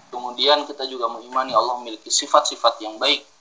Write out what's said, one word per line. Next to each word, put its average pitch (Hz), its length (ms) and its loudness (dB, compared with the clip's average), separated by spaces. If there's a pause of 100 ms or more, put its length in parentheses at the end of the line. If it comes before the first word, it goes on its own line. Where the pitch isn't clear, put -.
Kemudian 127 560 2
kita 135 240 -8
juga 120 240 -2
mengimani 127 400 -4
Allah 120 240 2
memiliki 117 320 -12
sifat-sifat - 720 2
yang 107 160 -8
baik, - 240 2 (200)